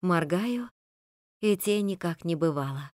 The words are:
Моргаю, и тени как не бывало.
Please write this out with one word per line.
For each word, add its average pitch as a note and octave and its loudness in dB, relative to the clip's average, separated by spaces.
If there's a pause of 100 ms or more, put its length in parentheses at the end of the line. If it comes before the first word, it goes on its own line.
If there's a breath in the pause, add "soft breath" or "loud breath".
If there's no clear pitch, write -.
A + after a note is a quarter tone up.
Моргаю, F#3 0 (720)
и G#3 4
тени G3+ 0
как E3+ -4
не E3+ 0
бывало. C#3+ -2